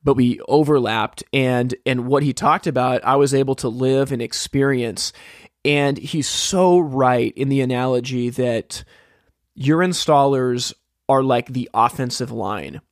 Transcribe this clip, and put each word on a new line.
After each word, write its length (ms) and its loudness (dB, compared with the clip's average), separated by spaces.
but 120 2
we 320 2
overlapped. 760 0
And, 420 0
and 220 -2
what 160 2
he 100 0
talked 320 0
about, 380 0
I 140 2
was 180 2
able 200 2
to 140 -6
live 420 0
and 100 -6
experience. 920 -2
And 340 0
he's 300 -4
so 520 2
right 560 0
in 140 -2
the 120 2
analogy 720 -2
that 520 -4
your 260 2
installers 960 2
are 140 2
like 280 0
the 220 -6
offensive 600 -2
line. 500 -8